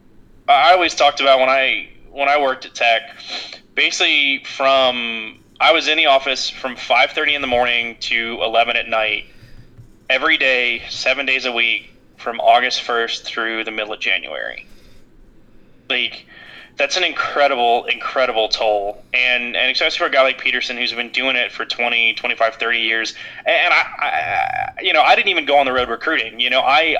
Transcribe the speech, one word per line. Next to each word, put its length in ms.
I 280
always 200
talked 280
about 180
when 80
I, 400
when 180
I 100
worked 280
at 80
Tech, 280
basically 720
from, 920
I 120
was 160
in 80
the 100
office 440
from 260
five 360
thirty 220
in 60
the 80
morning 520
to 420
eleven 340
at 100
night, 380
every 260
day, 540
seven 340
days 220
a 60
week, 360
from 180
August 420
first 420
through 400
the 60
middle 220
of 80
January. 640
Like, 360
that's 200
an 80
incredible, 800
incredible 640
toll. 640
And, 440
and 140
especially 280
for 80
a 40
guy 120
like 160
Peterson, 400
who's 140
been 180
doing 260
it 160
for 140
twenty, 480
twenty-five, 400
thirty 240
years. 360
And 300
I, 80
I, 840
you 120
know, 80
I 120
didn't 140
even 160
go 140
on 80
the 60
road 180
recruiting. 500
You 80
know, 120
I, 400